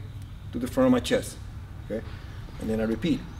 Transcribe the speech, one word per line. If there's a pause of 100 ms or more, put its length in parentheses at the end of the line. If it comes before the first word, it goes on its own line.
(500)
to
the
front
of
my
chest. (480)
Okay? (560)
And
then
I
repeat. (200)